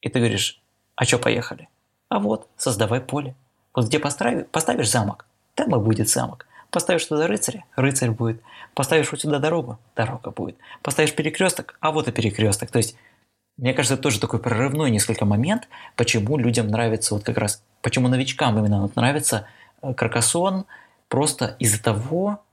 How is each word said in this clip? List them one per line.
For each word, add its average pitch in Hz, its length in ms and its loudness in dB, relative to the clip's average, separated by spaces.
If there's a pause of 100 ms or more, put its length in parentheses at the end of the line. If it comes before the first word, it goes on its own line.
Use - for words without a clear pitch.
И - 80 -4
ты 131 100 0
говоришь: 107 400 0 (360)
«А - 100 0
чё 123 120 2
поехали?» - 500 -2 (420)
«А 202 100 0
вот, 202 280 -2 (100)
создавай 110 440 0
поле. 135 320 -6 (400)
Вот 120 140 2
где 127 120 2
пострави-, - 440 -2
поставишь - 460 0
замок, 107 360 0 (300)
там 262 200 0
и 117 40 4
будет 107 300 2
замок. - 380 -2 (240)
Поставишь 170 340 0
туда 156 220 0
рыцаря, - 360 -4 (120)
рыцарь 135 360 2
будет. 113 300 -2 (320)
Поставишь 147 380 2
вот 147 100 -8
сюда 151 180 0
дорогу, 156 380 -2 (180)
дорога 123 360 -4
будет. - 260 -8 (240)
Поставишь - 340 0
перекрёсток, 170 640 -2
а 156 120 0
вот 151 160 0
и 123 40 -2
перекрёсток». 107 600 0
То 120 80 2
есть, - 160 -2 (640)
мне 127 160 0
кажется, 135 200 2
это 135 100 -4
тоже 127 160 2
такой 123 200 -2
прорывной 131 520 0
несколько 107 340 0
момент, 127 440 0 (260)
почему 117 420 0
людям 117 300 2
нравится 110 460 0
вот 101 100 -4
как 104 140 -2
раз, 104 260 -2 (180)
почему 123 280 2
новичкам 127 500 2
именно 104 220 4
вот 98 140 -2
нравится, 120 520 0 (340)
э, 135 120 -4
Каркасон, 170 720 0 (420)
просто 139 520 -2
из-за 104 220 2
того 160 720 0